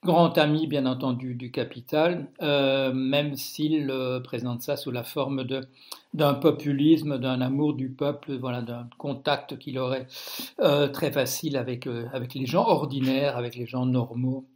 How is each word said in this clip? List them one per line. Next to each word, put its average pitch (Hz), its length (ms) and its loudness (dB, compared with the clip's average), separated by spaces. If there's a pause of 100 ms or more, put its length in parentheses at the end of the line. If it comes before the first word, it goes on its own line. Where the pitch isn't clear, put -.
Grand 170 340 6
ami, 151 300 4
bien 135 180 0
entendu, 127 480 -2
du 123 160 -8
capital, 151 800 -2 (120)
euh, 135 500 2
même 139 420 0
s'il, 151 560 0
euh, 127 300 -2
présente 123 420 -6
ça 143 140 -2
sous - 160 -6
la 120 100 -4
forme 135 400 -4
de, 135 200 -4 (500)
d'un 143 220 4
populisme, 147 840 4
d'un 127 220 -2
amour 139 340 0
du 131 160 -4
peuple, 143 460 -4
voilà, 123 260 -4
d'un 120 260 -10 (100)
contact 139 600 -4
qu'il 131 220 -6
aurait, 131 260 -2 (540)
euh, 147 260 6
très 143 240 -2
facile 135 460 -2
avec, 123 320 -4
euh, 117 240 -6
avec 123 220 -6
les 131 120 -4
gens 175 220 2
ordinaires, 135 680 2
avec 120 200 -6
les 120 100 -6
gens 127 180 -4
normaux 127 600 0 (120)